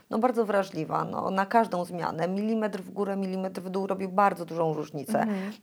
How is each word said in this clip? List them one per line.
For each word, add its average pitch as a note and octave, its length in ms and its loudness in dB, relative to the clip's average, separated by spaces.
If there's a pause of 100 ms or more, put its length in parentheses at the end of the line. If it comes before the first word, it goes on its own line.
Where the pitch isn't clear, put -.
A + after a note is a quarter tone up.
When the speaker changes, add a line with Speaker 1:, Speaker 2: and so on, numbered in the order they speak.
(100)
Speaker 1:
no, G#3+ 80 0
bardzo A#3 260 4
wrażliwa, E3 600 0
no, - 260 -2
na F#3+ 160 0
każdą F#3+ 380 2
zmianę. E3+ 440 -2
Milimetr G#3 520 0
w F#3 100 -12
górę, G3 260 -2
milimetr F#3+ 440 -4
w F#3 100 -8
dół F#3+ 160 -2
robi F#3+ 220 -2
bardzo F#3 360 4
dużą E3 300 0
różnicę. D3+ 460 0
Speaker 2:
Mhm. G3+ 320 0 (100)